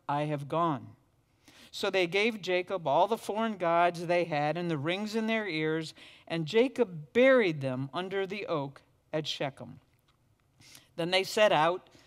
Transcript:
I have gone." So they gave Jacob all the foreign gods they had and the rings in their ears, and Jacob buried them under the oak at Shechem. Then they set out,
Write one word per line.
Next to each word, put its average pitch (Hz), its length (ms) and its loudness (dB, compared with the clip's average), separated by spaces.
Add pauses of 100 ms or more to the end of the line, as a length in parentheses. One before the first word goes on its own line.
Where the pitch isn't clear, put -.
I 143 140 -2
have 147 260 -4
gone." 139 380 -2 (840)
So - 200 -4
they 185 160 2
gave 202 340 0
Jacob 180 460 -2
all 151 200 4
the 220 120 -2
foreign 214 400 -4
gods 175 480 2
they 175 180 2
had 151 320 0
and 175 140 -4
the 156 80 -2
rings 190 360 -4
in 220 120 -2
their 220 200 -2
ears, 156 460 -4 (340)
and 165 200 -4
Jacob 208 680 0
buried 233 480 4
them 135 320 -4
under 190 340 -4
the 196 200 -8
oak 143 340 -4 (320)
at 156 140 -4
Shechem. 127 520 -8 (1160)
Then 170 140 -4
they 190 140 2
set 214 280 4
out, 170 380 2 (160)